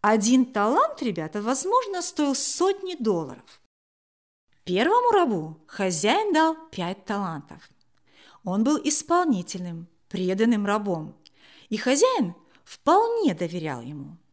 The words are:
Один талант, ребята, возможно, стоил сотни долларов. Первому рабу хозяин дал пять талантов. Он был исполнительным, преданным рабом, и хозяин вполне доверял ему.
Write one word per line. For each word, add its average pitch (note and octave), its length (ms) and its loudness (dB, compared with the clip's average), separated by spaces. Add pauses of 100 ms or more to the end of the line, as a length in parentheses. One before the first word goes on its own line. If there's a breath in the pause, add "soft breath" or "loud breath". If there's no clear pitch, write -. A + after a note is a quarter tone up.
Один A3+ 460 4
талант, C#4+ 560 0
ребята, F3+ 400 -6
возможно, F#4 600 0
стоил C#4+ 320 0
сотни F#4+ 600 2
долларов. F3+ 680 -6 (1040)
Первому F4+ 460 2
рабу G#3 560 0
хозяин G#3 680 0
дал D#4+ 240 2 (140)
пять F#3 340 -8
талантов. F#3 640 -10 (760 soft breath)
Он G3 180 -2
был C#4+ 220 2
исполнительным, F3+ 1040 -2 (200)
преданным G3+ 580 0
рабом, G3+ 500 -4 (520 soft breath)
и G#3+ 80 -4
хозяин C#4+ 580 2 (300 soft breath)
вполне G#4 720 2
доверял D#3+ 480 -6
ему. D3 340 -14 (160)